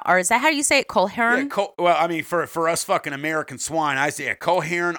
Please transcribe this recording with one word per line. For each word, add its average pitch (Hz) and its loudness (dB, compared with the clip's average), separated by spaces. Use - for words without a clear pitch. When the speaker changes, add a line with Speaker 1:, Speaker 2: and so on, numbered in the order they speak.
Speaker 1:
or 180 4
is 185 0
that 233 4
how 311 4
you 294 2
say - 2
it? - -2
Colehern? 233 2
Speaker 2:
Yeah, 285 -6
Col-, 202 -4
well, 175 4
I 165 2
mean, 165 -4
for, 165 -2
for 165 -2
us 165 0
fucking 165 -2
American 147 -4
swine, 147 -2
I 147 2
say, 139 -6
yeah, 113 -2
Colehern 175 0